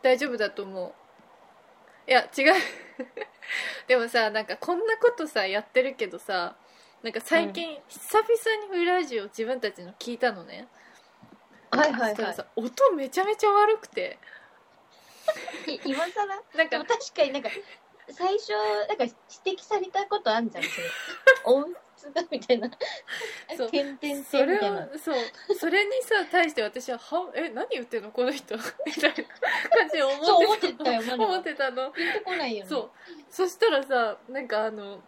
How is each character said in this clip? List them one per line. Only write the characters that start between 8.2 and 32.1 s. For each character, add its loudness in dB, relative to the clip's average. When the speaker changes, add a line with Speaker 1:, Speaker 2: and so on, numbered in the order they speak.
Speaker 1:
に 2
裏 2
ジ -4
オ -6
自 -6
分 -4
た -2
ち -16
の -16
聞 -8
い -12
た 2
の -12
ね。 -16
Speaker 2:
は 4
い 0
は -4
い -2
は 0
い。 0
Speaker 1:
そ -4
し -
た -4
ら -6
さ、 -10
音 2
め -4
ち -2
ゃ 2
め 0
ち -2
ゃ 6
悪 6
く -16
て。 -8
Speaker 2:
い-、 -6
今 0
更？ -2
Speaker 1:
な 4
ん -4
か、 -6
Speaker 2:
で 0
も -4
確 -2
か 4
に -2
な -4
ん -6
か、 -6
最 0
初、 -4
な -2
ん -6
か 0
指 -6
摘 -20
さ -2
れ -4
た -2
こ -2
と 0
あ 2
ん -2
じ -12
ゃ -6
ん、 -4
そ -8
れ。 -6
Speaker 1:
<laughs> 6
Speaker 2:
音 4
質 -20
が -2
み -4
た 0
い 4
な。 -4
Speaker 1:
そ -4
う。 -6
Speaker 2:
点 0
々 -12
点 -4
み -12
た -2
い 6
な。 2
Speaker 1:
そ 0
れ 0
を、 -8
そ -6
う。 -4
そ -2
れ 4
に -4
さ、 2
対 4
し -14
て -2
私 -6
は、 -4
は、 -4
「え、 -4
何 -6
言 -4
っ -10
て -6
ん -16
の？ -14
こ -2
の 0
人」 -8
<laughs> -8
み -6
た 0
い 6
な -10
感 0
じ -2
で 2
思 2
っ -6
て -8
た。 0
Speaker 2:
そ 8
う、 8
思 6
っ -2
て -2
た 0
よ、 0
マ -4
ネ 2
は。 2
Speaker 1:
思 0
っ -14
て -6
た -2
の。 -6
Speaker 2:
ピ -2